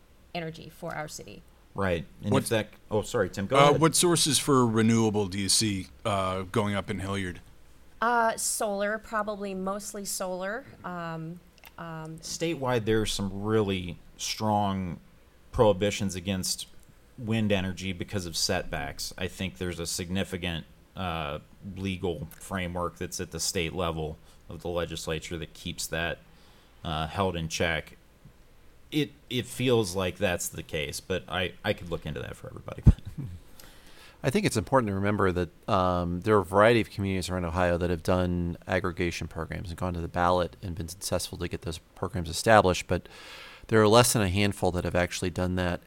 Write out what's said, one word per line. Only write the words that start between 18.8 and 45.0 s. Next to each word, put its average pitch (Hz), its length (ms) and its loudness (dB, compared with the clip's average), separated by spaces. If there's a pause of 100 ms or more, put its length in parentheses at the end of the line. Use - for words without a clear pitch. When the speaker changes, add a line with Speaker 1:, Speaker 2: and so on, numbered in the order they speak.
Speaker 2:
I 92 120 -6
think 95 300 -6
there's 87 200 -4
a 85 80 -6
significant, 87 800 -4 (320)
uh, 82 420 -4 (380)
legal 90 560 -4
framework 87 640 -4
that's 90 220 -6
at 87 100 -8
the 80 80 -8
state 80 360 -2
level 80 440 -4 (300)
of 80 140 -12
the 85 60 -6
legislature 82 720 -4
that 76 160 -12
keeps - 320 -8
that, 80 320 -2 (640)
uh, 80 220 -2
held 92 300 -2
in 82 120 -4
check. 80 480 -2 (920)
It, 143 220 0 (180)
it 120 160 -2
feels 113 480 2
like 92 240 -2
that's 90 300 0
the 82 160 -10
case, 76 340 -4
but 90 300 -2
I, 90 240 -2 (120)
I 104 100 0
could 85 180 -8
look 78 140 -6
into 73 140 -6
that - 160 -10
for - 120 -16
everybody. - 340 -12 (340)
<laughs> 139 120 -8 (920)
Speaker 4:
I - 80 2
think 208 160 2
it's - 100 2
important 117 320 2
to 98 60 0
remember 98 360 4
that, 87 380 -2
um, 90 540 2
there 107 140 4
are 101 40 8
a 90 40 0
variety 104 360 6
of 98 100 -2
communities 95 400 -2
around 92 140 -2
Ohio 87 340 2
that 87 100 2
have 85 140 0
done 90 540 0 (100)
aggregation 87 640 -2
programs 82 400 -8
and 85 100 -10
gone 90 160 -2
to 85 60 -4
the 82 80 -6
ballot 87 520 2
and 90 140 -6
been 82 140 -8
successful 87 500 -4
to 87 80 -4
get 85 160 -8
those 82 160 -8 (160)
programs 90 340 -4
established, 95 600 6
but 90 200 -2 (600)
there 113 120 6
are 107 60 8
less 120 280 8
than 113 80 2
a 95 60 2
handful 95 440 0
that 87 120 -2
have 87 120 -2
actually 87 340 0